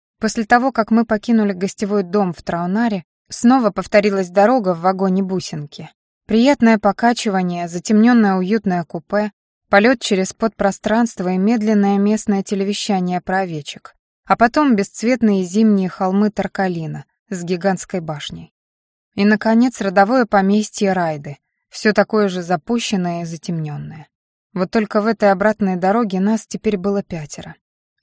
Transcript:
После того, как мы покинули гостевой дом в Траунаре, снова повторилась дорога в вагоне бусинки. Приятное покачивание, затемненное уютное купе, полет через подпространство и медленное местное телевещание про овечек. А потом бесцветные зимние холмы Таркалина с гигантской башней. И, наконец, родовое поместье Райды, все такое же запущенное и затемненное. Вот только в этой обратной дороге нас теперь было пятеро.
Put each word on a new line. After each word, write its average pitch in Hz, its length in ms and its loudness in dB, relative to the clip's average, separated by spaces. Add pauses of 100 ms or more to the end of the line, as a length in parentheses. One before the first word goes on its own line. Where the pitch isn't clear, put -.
(200)
После 220 260 -2
того, 247 260 4
как 220 180 -2
мы 226 160 4
покинули 214 480 0
гостевой 196 480 -2
дом 185 320 0
в - 80 -20
Траунаре, 185 600 -2 (260)
снова 240 400 4
повторилась 196 600 0
дорога 202 440 2
в 165 80 -10
вагоне 190 400 0
бусинки. 165 680 -8 (380)
Приятное 226 500 4
покачивание, 190 920 0
затемненное 214 680 2
уютное 185 480 -2
купе, 208 480 -4 (380)
полет 226 320 2
через 190 320 -2
подпространство 208 960 -2
и 185 80 -2
медленное 208 600 2
местное 202 460 0
телевещание 190 800 -4
про 185 180 -2
овечек. 165 540 -10 (320)
А 190 100 2
потом 254 400 4
бесцветные 208 680 0
зимние 196 440 2
холмы 196 420 0
Таркалина 170 760 -6 (240)
с 175 160 -8
гигантской 180 560 -4
башней. 151 500 -12 (640)
И, 196 80 0
наконец, 220 560 2
родовое 196 460 2
поместье 202 640 0
Райды, 156 460 -4 (320)
все - 240 -2
такое 208 340 2
же 180 140 -6
запущенное 175 800 -2
и 170 40 -8
затемненное. 156 840 -8 (440)
Вот 180 160 -2
только 220 300 0
в 208 80 0
этой 208 240 2
обратной 196 460 0
дороге 190 420 0
нас 208 260 0
теперь 208 300 -4
было 202 280 -2
пятеро. - 520 -12 (480)